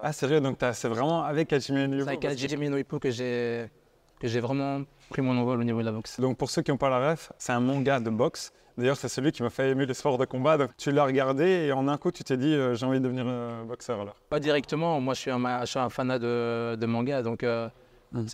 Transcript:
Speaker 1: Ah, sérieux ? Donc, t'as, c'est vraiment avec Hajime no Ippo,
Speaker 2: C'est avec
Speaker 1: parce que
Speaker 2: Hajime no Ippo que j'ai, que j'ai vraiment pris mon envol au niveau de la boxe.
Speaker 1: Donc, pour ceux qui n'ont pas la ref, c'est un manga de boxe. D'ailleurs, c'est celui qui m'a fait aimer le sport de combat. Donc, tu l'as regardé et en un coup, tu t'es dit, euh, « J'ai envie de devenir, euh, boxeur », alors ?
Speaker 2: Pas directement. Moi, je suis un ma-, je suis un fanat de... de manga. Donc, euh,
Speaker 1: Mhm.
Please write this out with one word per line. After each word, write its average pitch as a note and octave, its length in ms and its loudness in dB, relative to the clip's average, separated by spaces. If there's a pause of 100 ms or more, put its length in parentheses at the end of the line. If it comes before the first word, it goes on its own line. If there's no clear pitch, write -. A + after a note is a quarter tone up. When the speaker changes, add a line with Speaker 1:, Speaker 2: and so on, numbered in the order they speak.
Speaker 1:
Ah, D3 120 -2
sérieux ? D3+ 260 2
Donc, C3+ 160 0
t'as, B2 160 0
c'est A#2+ 160 -4
vraiment D3 340 0
avec D3+ 300 -2
Hajime C#3 320 2
no C#3 120 -2
Ippo, C#3 80 0
Speaker 2:
C'est C3+ 40 -6
avec C3+ 140 -4
Speaker 1:
parce C#3+ 120 -2
que B2+ 100 -4
Speaker 2:
Hajime C#3+ 260 -2
no C#3 80 0
Ippo D3 200 -4
que C#3 120 -2
j'ai, A#2+ 560 -2 (520)
que B2+ 80 -4
j'ai A#2 140 0
vraiment C#3 400 -2 (300)
pris - 100 -4
mon B2+ 160 2
envol B2 240 2
au A#2 40 2
niveau A#2 160 0
de A2+ 40 0
la A2 80 -2
boxe. - 260 -8
Speaker 1:
Donc, B2+ 200 2
pour C3+ 100 -2
ceux E3 140 0
qui - 80 0
n'ont C3+ 80 2
pas C#3 100 2
la C3 220 2
ref, - 260 -4
c'est - 160 -4
un A#2+ 80 2
manga C3+ 400 2
de A2+ 80 -2
boxe. A2+ 460 -2 (240)
D'ailleurs, C3 200 2
c'est B2+ 100 -4
celui C#3 240 0
qui - 100 -4
m'a A#2+ 60 2
fait C3+ 220 0
aimer C3+ 160 2
le B2+ 80 0
sport C3+ 240 0
de C3 80 2
combat. C#3+ 320 2
Donc, C3 180 0
tu C#3+ 160 -2
l'as C#3+ 140 6
regardé C3+ 400 2
et E3+ 260 4
en C3+ 160 0
un D3 80 0
coup, F3 160 -2
tu - 120 -10
t'es C3+ 120 0
dit, C#3+ 160 2
euh, « C3 240 2
J'ai A#2 80 -4
envie C3 140 2
de C3 60 0
devenir, B2+ 220 -2
euh, A#2+ 380 -6
boxeur », A2+ 380 -6
alors ? G2+ 140 -10 (120)
Speaker 2:
Pas D3+ 100 0
directement. D3+ 640 0
Moi, C3 140 0
je - 60 -6
suis C3+ 100 -4
un B2+ 80 0
ma-, B2 220 0
je A#2+ 100 -4
suis - 80 -4
un B2 100 0
fanat B2+ 300 -2
de... A#2 600 -2
de A2+ 80 -2
manga. B2 360 0
Donc, A#2 200 -4
euh, A#2 280 0 (420)
Speaker 1:
Mhm. A2+ 220 -4